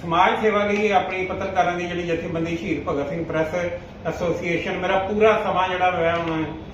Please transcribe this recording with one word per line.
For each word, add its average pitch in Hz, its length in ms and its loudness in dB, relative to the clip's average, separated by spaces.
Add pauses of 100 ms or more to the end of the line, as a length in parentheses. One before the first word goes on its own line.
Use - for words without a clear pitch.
ਸਮਾਜ 185 400 4
ਸੇਵਾ 208 240 2
ਲਈ 208 260 2
ਆਪਣੀ 185 340 2
ਪੱਤਰਕਾਰਾਂ 185 480 0
ਦੀ 175 120 -2
ਜਿਹੜੀ 175 180 -4
ਜਥੇਬੰਦੀ 165 540 -2
ਸ਼ਹੀਦ 156 260 -2
ਭਗਤ 151 260 -2
ਸਿੰਘ 165 160 -4
ਪ੍ਰੈਸ 156 220 0 (600)
ਐਸੋਸੀਏਸ਼ਨ, 175 720 -2
ਮੇਰਾ 190 220 0
ਪੂਰਾ 214 440 4
ਸਮਾਂ 185 260 0
ਜਿਹੜਾ 180 220 2
ਹੋਇਆ 170 240 2
ਹੁਣ 165 280 -2 (300)